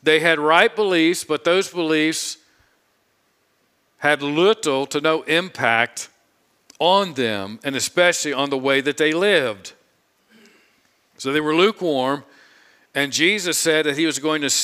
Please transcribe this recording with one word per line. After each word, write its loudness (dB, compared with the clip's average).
They 4
had 2
right 4
beliefs, 0
but -4
those 2
beliefs -2
had 0
little 0
to -4
no 0
impact -2
on 2
them, -4
and -6
especially 0
on -4
the -2
way 0
that -4
they 2
lived. -2
So -6
they 2
were 0
lukewarm, 0
and -2
Jesus 0
said 2
that -2
he 0
was -2
going -2
to -4